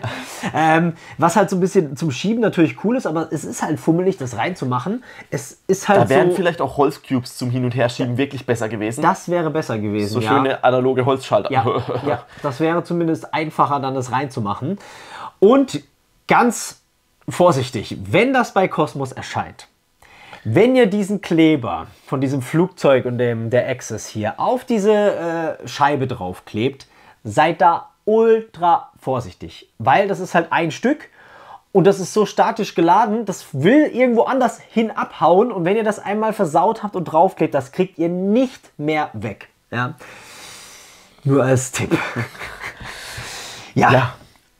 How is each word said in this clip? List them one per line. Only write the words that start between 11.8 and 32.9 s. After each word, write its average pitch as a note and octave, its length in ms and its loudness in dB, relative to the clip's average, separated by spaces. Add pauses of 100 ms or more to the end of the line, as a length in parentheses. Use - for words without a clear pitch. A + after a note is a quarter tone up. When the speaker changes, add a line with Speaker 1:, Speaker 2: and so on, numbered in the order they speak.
Speaker 1:
ja, C#3+ 180 -4 (180)
das C#3 180 -4
wäre E3 240 0
zumindest E3 500 -2
einfacher, D3 460 0
dann C3 140 -4
das B2 180 -6
reinzumachen. B2+ 680 -4 (600)
Und B3+ 420 4 (460)
ganz - 540 0 (460)
vorsichtig, C3 680 0 (140)
wenn A3 220 2
das B3+ 220 0
bei F#3+ 140 2
Kosmos C#3+ 440 -4
erscheint, F#2+ 540 -10 (800)
wenn F#3+ 300 4
ihr B3 120 6
diesen G3 340 -2
Kleber D3 680 2 (200)
von C3+ 140 -4
diesem C3+ 220 -2
Flugzeug D3 600 2
und B2 140 -4
dem, A#2 320 -2
der A#2+ 180 0
Axis B2+ 400 -8
hier G#2+ 320 -6
auf A#3 240 -2
diese, F#3+ 960 0
äh, - 60 -12
Scheibe C#3+ 400 0
draufklebt, G#2+ 800 -6 (340)
seid D#3 380 0
da E3+ 300 2 (140)
ultra A3 840 2 (100)
vorsichtig, F#2 680 -8 (100)
weil D3+ 300 4
das F#3 100 -2
ist F3+ 160 -6
halt E3 160 2
ein D#3 220 0
Stück C#4+ 360 -2 (640)
und F3+ 160 4
das F#3+ 140 4
ist F3 120 -8
so G#3 140 2
statisch G3+ 480 -2
geladen, G#3 500 2